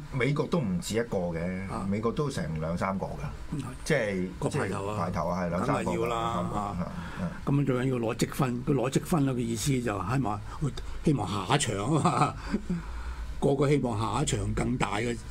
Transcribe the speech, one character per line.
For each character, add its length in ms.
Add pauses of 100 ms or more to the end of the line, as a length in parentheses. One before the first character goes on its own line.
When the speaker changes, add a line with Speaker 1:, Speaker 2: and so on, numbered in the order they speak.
(120)
Speaker 1:
美 220
國 140
都 120
唔 220
止 140
一 80
個 140 (120)
嘅， 100 (320)
Speaker 2:
啊。 160
Speaker 1:
美 120
國 120
都 200
成 120 (160)
兩 160
三 220
個 80
㗎， 40 (420)
Speaker 2:
嗯。 100 (240)
Speaker 1:
即 80
係， 340 (120)
Speaker 2:
個 100
排 200
頭 180
啊。 80
Speaker 1:
即 60
係 40
排 60
頭 160
啊， 160
係 60
兩 180
三 80
個 60
㗎， 40
Speaker 2:
梗 80
係 60
要 80
啦， 260
Speaker 1:
兩 20
三 140
個。 80
Speaker 2:
啊。 220
Speaker 1:
嗯， 80 (340)
嗯。 80 (160)
Speaker 2:
咁 220
最 80
緊 80
要 140
攞 180
積 180
分， 320
佢 80
攞 160
積 160
分 220
啦， 60
嘅 40
意 180
思 280
就 100
係 220
希 80
望， 180 (640)
希 80
望 340
下 80
一 40
場 360
啊 80
嘛。 300 (360)
<laughs> 680
個 160
個 140
希 80
望 220
下 220
一 40
場 300
更 220
大 200
嘅， 180 (160)